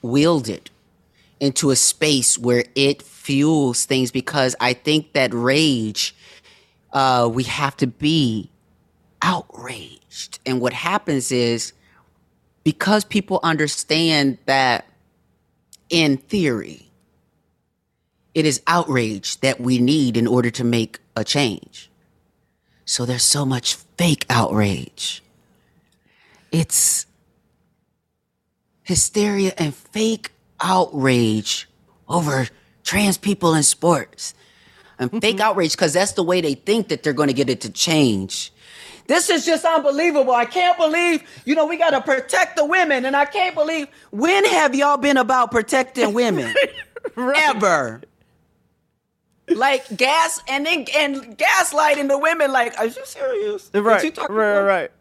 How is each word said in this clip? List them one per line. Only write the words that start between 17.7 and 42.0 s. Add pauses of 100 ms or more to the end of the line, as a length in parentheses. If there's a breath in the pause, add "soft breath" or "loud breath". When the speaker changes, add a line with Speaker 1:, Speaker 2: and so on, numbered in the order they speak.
Speaker 1:
it
is
outrage
that
we
need
in
order
to
make (180)
a
change. (960)
So
there's
so
much (240)
fake
outrage. (1300 soft breath)
It's (1800)
hysteria
and
fake (300)
outrage (400)
over (360 soft breath)
trans
people
in
sports. (640 soft breath)
And
fake
Speaker 2:
Mm-hmm.
Speaker 1:
outrage,
'cause
that's
the
way
they
think
that
they're
gonna
get
it
to
change. (540 loud breath)
This
is
just
unbelievable.
I
can't
believe, (220 loud breath)
you
know,
we
gotta